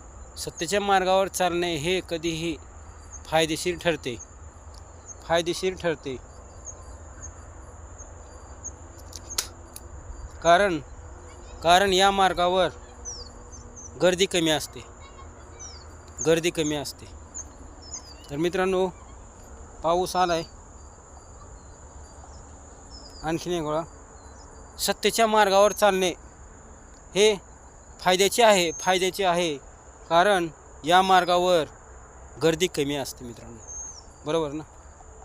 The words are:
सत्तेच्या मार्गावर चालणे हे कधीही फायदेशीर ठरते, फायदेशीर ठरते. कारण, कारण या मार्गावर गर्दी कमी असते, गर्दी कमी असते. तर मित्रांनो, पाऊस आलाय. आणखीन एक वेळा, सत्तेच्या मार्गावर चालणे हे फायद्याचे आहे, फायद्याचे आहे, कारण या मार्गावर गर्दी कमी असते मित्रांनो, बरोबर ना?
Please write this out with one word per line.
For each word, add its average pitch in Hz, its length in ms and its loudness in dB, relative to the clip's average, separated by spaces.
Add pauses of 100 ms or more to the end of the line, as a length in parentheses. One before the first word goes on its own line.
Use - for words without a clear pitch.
(380)
सत्तेच्या 175 420 -2
मार्गावर 190 480 4
चालणे 175 460 0
हे 170 260 0 (100)
कधीही 165 460 -4 (680)
फायदेशीर 160 540 0
ठरते, 147 380 -2 (1120)
फायदेशीर 175 460 0
ठरते. 147 420 -4 (4000)
कारण, 175 360 6 (840)
कारण 185 300 6
या 190 180 6
मार्गावर 180 580 2 (1300)
गर्दी 180 240 4
कमी 165 240 0
असते, 135 300 -4 (1500)
गर्दी 165 240 4
कमी 151 240 -2
असते. - 320 -8 (1200)
तर 143 60 -8
मित्रांनो, 185 520 0 (960)
पाऊस 175 340 0
आलाय. 175 260 2 (2750)
आणखीन 165 300 -4
एक 165 100 -2
वेळा, 151 200 -2 (960)
सत्तेच्या 208 480 2
मार्गावर 208 460 6
चालणे 190 380 4 (1040)
हे 208 220 6 (640)
फायद्याचे 185 420 4
आहे, 185 300 6
फायद्याचे 185 520 0
आहे, 170 320 2 (520)
कारण 175 400 4 (360)
या 175 180 6
मार्गावर 180 600 4 (800)
गर्दी 160 240 2
कमी 147 300 -2
असते 127 280 -8
मित्रांनो, 117 340 -16 (680)
बरोबर 156 260 0
ना? 156 100 -10 (640)